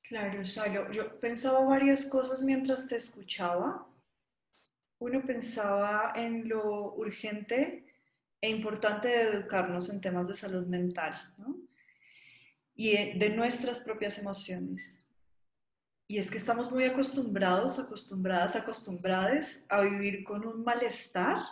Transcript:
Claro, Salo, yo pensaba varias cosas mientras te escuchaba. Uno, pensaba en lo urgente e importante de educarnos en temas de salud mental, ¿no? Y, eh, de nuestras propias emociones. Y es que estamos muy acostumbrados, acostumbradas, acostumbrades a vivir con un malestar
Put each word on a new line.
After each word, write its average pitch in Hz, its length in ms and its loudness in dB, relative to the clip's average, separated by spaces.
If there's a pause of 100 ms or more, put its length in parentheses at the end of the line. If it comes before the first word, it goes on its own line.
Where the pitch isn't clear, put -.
Claro, 202 380 -4
Salo, 202 480 -2
yo - 260 -6
pensaba 262 460 4
varias 269 400 6
cosas 262 380 0
mientras 262 440 2
te 240 100 -4
escuchaba. 196 920 -4 (1080)
Uno, 247 260 0
pensaba 214 880 0
en 233 320 -2
lo 208 460 -2
urgente 220 960 -2 (520)
e 220 120 0
importante 214 580 0
de 240 140 4
educarnos 185 680 0
en 202 140 -6
temas 180 260 -2
de - 60 -6
salud 185 320 -4
mental, 180 480 -2 (240)
¿no? 240 180 -8 (1160)
Y, 220 160 0
eh, 208 260 2
de 208 140 4
nuestras 233 500 0
propias 214 380 -4
emociones. 185 840 -8 (1040)
Y 208 120 -2
es 185 120 -2
que - 60 -6
estamos 240 340 0
muy 254 140 2
acostumbrados, 247 960 2
acostumbradas, 185 760 0
acostumbrades 190 1120 0
a 202 100 6
vivir 202 420 2
con 208 240 -6
un 226 180 -6
malestar 240 720 0 (140)